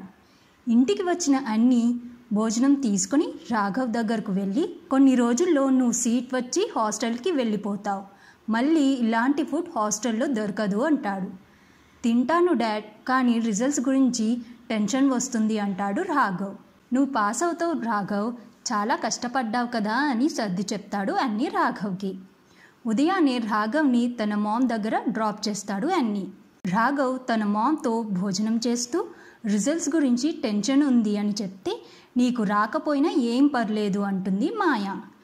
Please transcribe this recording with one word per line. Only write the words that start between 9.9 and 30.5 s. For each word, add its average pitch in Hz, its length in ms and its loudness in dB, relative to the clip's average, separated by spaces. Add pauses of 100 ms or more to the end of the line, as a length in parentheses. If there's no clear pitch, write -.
దొరకదు," 214 500 -2
అంటాడు. 208 640 -2 (600)
"తింటాను 311 500 2
డాడ్, 214 300 0 (240)
కానీ 247 320 2
రిజల్ట్స్ 233 400 0
గురించి 247 580 2 (320)
టెన్షన్ 226 420 2
వస్తుంది," 220 480 0
అంటాడు 202 420 -2
రాఘవ్. 202 540 -2 (380)
"నువ్వు 277 200 2
పాస్ 214 300 0
అవుతావు 339 280 -2
రాఘవ్, 214 600 -2 (380)
చాలా 214 240 0
కష్టపడ్డావు 240 720 -4
కదా," 214 260 -2
అని 269 360 0
సర్ది 208 320 -4 (120)
చెప్తాడు 202 400 -4
అన్ని 269 340 -2
రాఘవ్కి. 208 680 -2 (720)
ఉదయాన్నే 277 500 2
రాఘవ్ని 240 840 0
తన 208 120 0
మామ్ 214 320 0
దగ్గర 226 420 -2
డ్రాప్ 214 380 -2
చేస్తాడు 202 400 -4
అన్ని. 220 400 0 (400)
రాఘవ్ 254 520 0 (140)
తన 220 100 0
మామ్తో 226 580 0
భోజనం 214 640 -2
చేస్తూ 240 380 -2 (400)
రిజల్ట్స్ 269 500 0
గురించి 269 360 2
టెన్షన్ 240 520 2